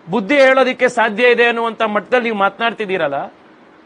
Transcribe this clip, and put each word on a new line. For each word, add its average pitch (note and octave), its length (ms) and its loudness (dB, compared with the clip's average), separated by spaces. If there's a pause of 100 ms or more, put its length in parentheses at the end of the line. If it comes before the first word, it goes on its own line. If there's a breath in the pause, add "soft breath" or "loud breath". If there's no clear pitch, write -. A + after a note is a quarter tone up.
ಬುದ್ಧಿ G3 260 -2
ಹೇಳೋದಿಕ್ಕೆ C4 540 2
ಸಾಧ್ಯ A#3 420 0
ಇದೆ A#3 140 4
ಅನ್ನುವಂಥ A#3 360 -2
ಮಟ್ಟದಲ್ಲಿ A3 420 -2
ನೀವು A3+ 120 -4
ಮಾತನಾಡ್ತಿದ್ದೀರಲ್ಲ, G3 1000 -4 (520)